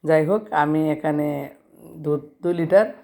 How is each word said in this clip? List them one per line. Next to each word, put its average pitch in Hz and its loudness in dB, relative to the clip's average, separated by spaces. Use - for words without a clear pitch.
যাই 156 4
হোক, 208 0
আমি 151 0
এখানে 151 -2
দুধ 147 -4
দুই 175 0
লিটার 175 4